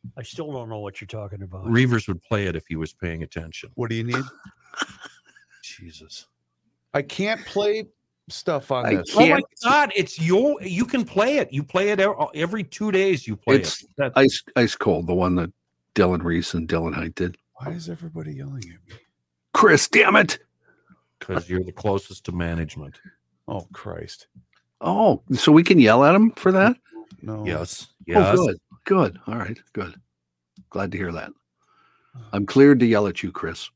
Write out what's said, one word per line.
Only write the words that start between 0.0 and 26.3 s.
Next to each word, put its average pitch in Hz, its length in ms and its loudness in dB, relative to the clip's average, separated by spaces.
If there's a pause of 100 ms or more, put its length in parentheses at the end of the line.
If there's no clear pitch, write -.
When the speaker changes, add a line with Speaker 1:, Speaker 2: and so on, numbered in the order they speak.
Speaker 1:
I 127 60 -14
still 151 280 -12
don't 120 200 -10
know 107 100 -10
what 101 220 -12
you're 98 60 -18
talking 101 340 -12
about. 92 240 -12
Speaker 2:
Reavers 117 420 2
would 90 140 -6
play 101 240 -4
it 82 100 -4
if 78 100 -8
he 80 100 -8
was 80 180 -8
paying 82 280 -8
attention. 82 520 -14
Speaker 3:
What 120 160 -8
do 113 60 -4
you 113 80 -6
need? 123 200 -6 (1400)
Speaker 2:
Jesus. - 640 -20 (680)
Speaker 3:
I 143 80 0
can't 208 420 -6
play 208 400 -2 (460)
stuff - 400 -6
on 123 160 -2
Speaker 4:
I 101 100 2
Speaker 3:
this. - 180 -8
Speaker 2:
Oh 208 60 4
my - 60 10
Speaker 4:
can't. - 180 4 (180)
Speaker 2:
God, 262 320 2
it's 185 240 -4
your, 196 440 2
you 185 240 -4
can 247 180 -2
play 240 340 0
it. 165 140 -4
You 139 100 -2
play 190 280 0
it 202 100 0
ev-, 202 140 2 (200)
every 175 300 -4
two 214 260 -6
days 190 360 0
you 104 100 -6
play 131 200 4
Speaker 4:
It's - 260 -2
Speaker 2:
it. - 160 -20
That 131 180 -2
Speaker 4:
ice, 135 260 4 (140)
ice 120 200 2
cold, 85 300 0
the 87 80 -2
one 90 220 2
that 87 160 -4 (420)
Dylan 90 300 2
Reese 85 300 -4
and 82 140 -4
Dylan 82 260 -4
Hite 80 200 -8
did. 90 220 -6 (180)
Speaker 3:
Why 139 180 -12
is 170 180 -12
everybody 160 440 -14
yelling 139 280 -14
at 85 280 -20
me? - 100 -20 (520)
Speaker 4:
Chris, 175 360 4
damn 208 280 4
it. 208 220 2 (800)
Speaker 2:
'Cause 87 320 -8
you're 90 120 -2
the 90 100 -10
closest - 520 -6
to 90 80 -10
management. 82 680 -8 (480)
Speaker 3:
Oh, 90 280 -10
Christ. - 540 -16 (520)
Speaker 4:
Oh, 190 420 0 (120)
so 151 180 4
we 165 100 10
can 175 160 4
yell 120 260 8
at 165 100 6
him 220 180 6